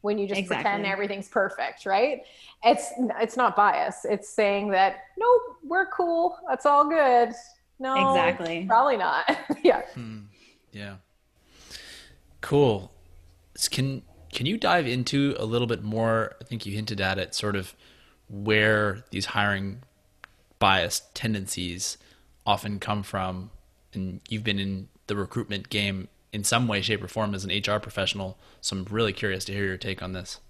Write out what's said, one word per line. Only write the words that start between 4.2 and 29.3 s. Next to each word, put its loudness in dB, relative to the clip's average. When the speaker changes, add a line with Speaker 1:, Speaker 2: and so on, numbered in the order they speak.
Speaker 1:
saying 2
that, 4
"Nope, 6
we're 0
cool. 0
That's -2
all 6
good. 4
No, 2
Speaker 2:
Exactly. 0
Speaker 1:
probably 4
not." 0
<laughs> -4
Yeah. 6
Speaker 3:
Hmm. -12
Yeah. -12
Cool. 2
S-, -4
can, -4
can -4
you 0
dive 2
into 0
a -4
little 0
bit -4
more? 0
I -16
think -8
you -6
hinted -4
at 0
it, -4
sort -2
of -6
where 2
these -4
hiring -2
bias 4
tendencies -6
often 0
come -4
from. -6
And -6
you've -4
been 0
in -4
the -4
recruitment -6
game -2
in -6
some 2
way, 0
shape, -2
or -10
form -2
as -8
an -6
H -2
R 0
professional. -6
So -6
I'm -6
really -2
curious -4